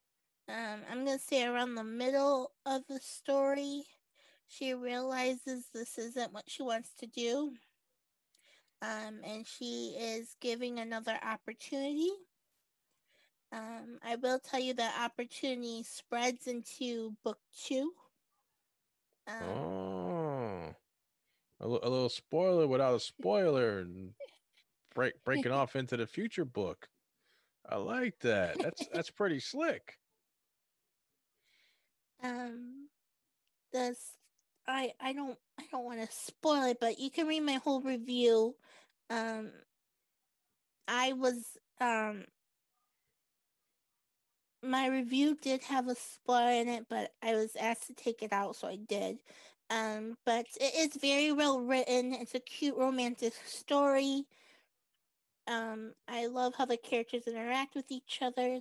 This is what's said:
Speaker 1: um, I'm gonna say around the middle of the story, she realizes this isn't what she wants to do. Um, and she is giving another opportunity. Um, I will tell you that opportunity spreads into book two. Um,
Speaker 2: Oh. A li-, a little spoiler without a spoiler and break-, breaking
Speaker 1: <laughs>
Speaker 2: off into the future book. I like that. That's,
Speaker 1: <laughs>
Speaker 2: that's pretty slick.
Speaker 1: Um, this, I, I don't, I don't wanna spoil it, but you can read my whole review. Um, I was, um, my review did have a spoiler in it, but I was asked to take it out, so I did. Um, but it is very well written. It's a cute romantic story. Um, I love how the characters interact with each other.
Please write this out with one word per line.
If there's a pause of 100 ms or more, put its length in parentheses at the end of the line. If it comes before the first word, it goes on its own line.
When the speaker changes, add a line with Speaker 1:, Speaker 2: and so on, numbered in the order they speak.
(480)
Speaker 1:
um,
I'm
gonna
say
around
the
middle (140)
of
the
story, (640)
she
realizes
this
isn't
what
she
wants
to
do. (1300)
Um,
and
she
is
giving
another
opportunity. (1400)
Um,
I
will
tell
you
that
opportunity
spreads
into
book (120)
two. (1300)
Um,
Speaker 2:
Oh. (840)
A
li-,
a
little
spoiler
without
a
spoiler
and (800)
break-,
breaking
Speaker 1:
<laughs>
Speaker 2:
off
into
the
future
book. (800)
I
like
that.
That's,
Speaker 1:
<laughs>
Speaker 2:
that's
pretty
slick. (2250)
Speaker 1:
Um, (840)
this, (480)
I,
I
don't, (200)
I
don't
wanna
spoil
it,
but
you
can
read
my
whole
review. (540)
Um, (1400)
I
was, (240)
um, (2500)
my
review
did
have
a
spoiler
in
it,
but
I
was
asked
to
take
it
out,
so
I
did. (520)
Um,
but (140)
it
is
very
well
written.
It's
a
cute
romantic
story. (1200)
Um, (140)
I
love
how
the
characters
interact
with
each
other.